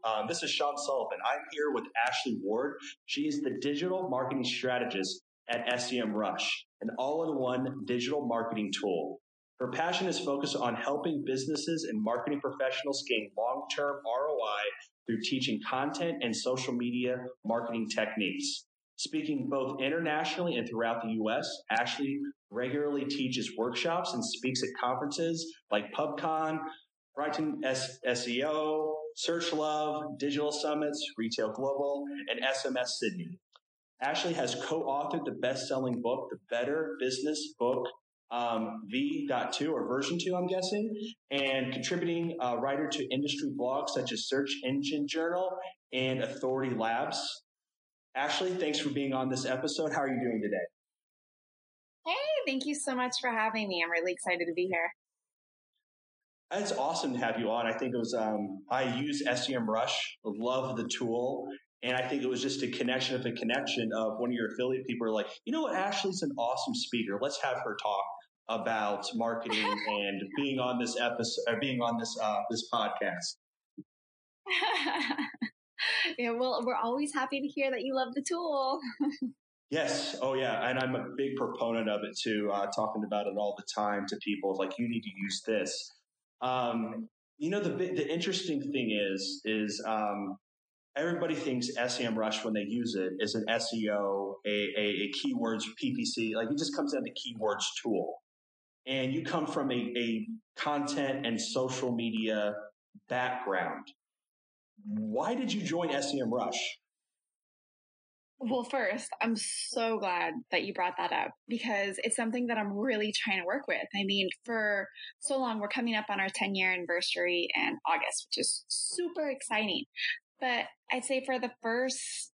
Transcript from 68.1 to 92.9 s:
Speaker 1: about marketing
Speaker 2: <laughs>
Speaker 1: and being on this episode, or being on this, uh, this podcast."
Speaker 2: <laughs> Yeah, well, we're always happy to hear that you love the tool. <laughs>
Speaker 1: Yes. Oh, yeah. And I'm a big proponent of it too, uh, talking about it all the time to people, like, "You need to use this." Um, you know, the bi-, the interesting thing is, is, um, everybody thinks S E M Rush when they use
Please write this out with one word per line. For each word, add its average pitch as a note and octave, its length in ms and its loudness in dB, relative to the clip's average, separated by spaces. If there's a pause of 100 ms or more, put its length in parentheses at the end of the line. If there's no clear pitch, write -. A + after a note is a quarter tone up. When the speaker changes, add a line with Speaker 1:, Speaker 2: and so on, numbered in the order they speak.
Speaker 1:
about A2 580 0 (100)
marketing A2+ 500 2
Speaker 2:
<laughs> G#2+ 220 2
Speaker 1:
and G2+ 340 2 (160)
being C#3 220 2
on B2 180 4
this A#2+ 240 2
episode, A#2+ 460 2
or A2+ 120 4
being B2+ 220 2
on A#2 160 4
this, A2+ 240 -2
uh, G#2 200 2 (100)
this A2+ 200 0
podcast." G2 640 2 (1080)
Speaker 2:
<laughs> D#4+ 720 2 (1000)
Yeah, A#3+ 140 0
well, A#3+ 340 2
we're B3+ 100 2
always C4+ 380 2
happy C4 280 0
to D4 60 -2
hear C#4 240 2
that A#3 100 0
you C4 140 0
love B3+ 180 0
the C#4 80 0
tool. D4 580 0 (220)
<laughs> C#4 320 0 (360)
Speaker 1:
Yes. - 520 0
Oh, C3 140 2
yeah. A#2 340 2
And B2+ 80 2
I'm B2+ 180 2
a A#2 100 -2 (120)
big C3+ 180 0
proponent A#2 540 0
of G#2 140 2
it G#2 180 -6
too, G#2 320 2
uh, G2 140 2
talking G#2+ 380 0
about G#2 200 0
it G2 120 -2
all G#2 200 0
the - 80 -14 (100)
time G#2 320 2
to G#2 160 -4
people, G2 320 0
like, F#2+ 220 0
"You A#2+ 100 0
need A2+ 140 0
to G#2+ 80 -8
use G2 380 -4
this." G2+ 440 0 (500)
Um, A#2 680 0 (280)
you D3+ 120 -2
know, G3+ 100 2
the E3+ 120 0
bi-, F3+ 240 -2
the D3+ 120 2
interesting E3+ 540 0
thing B2+ 340 0 (180)
is, F#2+ 320 -4
is, G#2+ 420 0
um, G#2 500 -2 (580)
everybody E3+ 380 0
thinks B2+ 420 0
S B2 240 0
E B2+ 40 2
M A2+ 140 2
Rush A2 280 0
when A2 80 2
they G2+ 140 2
use A2+ 280 0